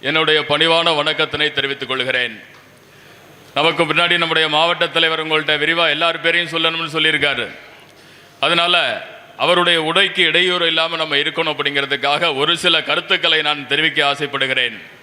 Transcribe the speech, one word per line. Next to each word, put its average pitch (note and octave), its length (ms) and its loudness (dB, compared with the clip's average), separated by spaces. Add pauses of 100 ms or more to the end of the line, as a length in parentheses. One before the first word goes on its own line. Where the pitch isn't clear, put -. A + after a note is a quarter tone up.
என்னுடைய D#3 400 2
பணிவான E3 540 2
வணக்கத்தினை D3+ 560 -2
தெரிவித்துக் C#3 380 -4
கொள்கிறேன். B2+ 540 -2 (1080)
நமக்கு D#3+ 300 0
முன்னாடி E3+ 340 2
நம்முடைய D#3+ 320 0
மாவட்ட E3 380 2
தலைவர் D#3+ 400 0
உங்கள்ட்ட D#3 300 0
விரிவா D#3+ 320 0
எல்லார் E3 320 0
பேரையும் E3 300 0
சொல்லணும்னு E3 420 -2
சொல்லியிருக்காரு. C#3+ 640 -2 (840)
அதனால E3+ 640 0 (320)
அவருடைய E3+ 440 2
உடைக்கு F#3 420 0
இடையூறு F3 440 2
இல்லாம E3 280 0
நம்ம D#3 200 -2
இருக்கணும் D3+ 400 -2
அப்படிங்கிறதுக்காக C#3+ 800 0
ஒரு D#3 220 0
சில E3 260 2
கருத்துக்களை E3 580 0
நான் D3 260 -2
தெரிவிக்க D3 380 0
ஆசைப்படுகிறேன். C3+ 760 -2 (220)